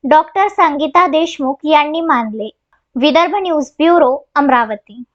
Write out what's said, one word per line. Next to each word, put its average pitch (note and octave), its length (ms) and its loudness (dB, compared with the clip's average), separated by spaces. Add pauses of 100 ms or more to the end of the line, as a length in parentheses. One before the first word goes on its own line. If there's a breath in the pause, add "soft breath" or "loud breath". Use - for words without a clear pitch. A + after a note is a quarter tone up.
डॉक्टर F#4+ 400 2
संगीता D#4 580 0
देशमुख D4+ 480 -2 (100)
यांनी D4+ 360 0
मानले. A3+ 500 -4 (460)
विदर्भ D4+ 380 2
न्यूज F4 440 -4
ब्युरो, D#4+ 380 2 (180)
अमरावती. A#3+ 680 -2 (120)